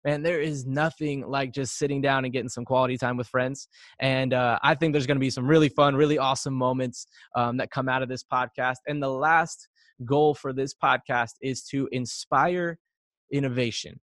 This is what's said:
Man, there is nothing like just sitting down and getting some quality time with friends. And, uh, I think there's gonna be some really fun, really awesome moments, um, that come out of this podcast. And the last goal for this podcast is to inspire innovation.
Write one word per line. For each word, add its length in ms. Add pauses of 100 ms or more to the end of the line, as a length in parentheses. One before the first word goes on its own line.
Man, 160
there 200
is 240
nothing 600
like 280
just 240
sitting 240
down 240
and 80
getting 160
some 160
quality 320
time 180
with 100
friends. 440 (300)
And, 340
uh, 280
I 140
think 160
there's 160
gonna 140
be 80
some 180
really 220
fun, 260
really 220
awesome 380
moments, 520 (280)
um, 200
that 160
come 160
out 160
of 60
this 120
podcast. 640
And 160
the 80
last 600 (340)
goal 320
for 160
this 220
podcast 680
is 260
to 260
inspire 840 (520)
innovation. 760